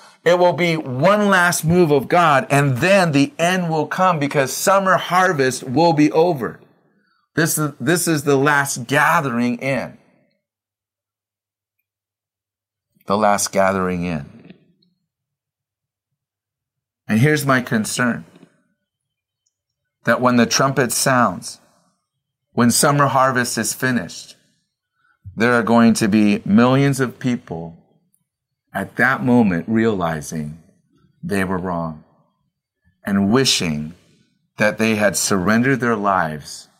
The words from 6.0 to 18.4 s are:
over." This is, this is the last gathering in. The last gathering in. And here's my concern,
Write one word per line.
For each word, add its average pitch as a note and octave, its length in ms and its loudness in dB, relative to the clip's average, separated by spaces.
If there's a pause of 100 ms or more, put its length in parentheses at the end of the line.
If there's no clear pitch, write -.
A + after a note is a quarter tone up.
over." D3+ 480 0 (760)
This D#3+ 220 0
is, D3+ 220 -4
this E3 280 -2
is D#3 160 -2
the C#3+ 120 2
last C#3 520 -2
gathering C3+ 680 0
in. B2+ 380 -6 (3000)
The G2 100 -2
last G#2 360 0
gathering F#2+ 520 0
in. D#2 500 -10 (2500)
And G#2+ 120 0
here's D3+ 260 2
my B2+ 140 2
concern, A2+ 640 -4 (1800)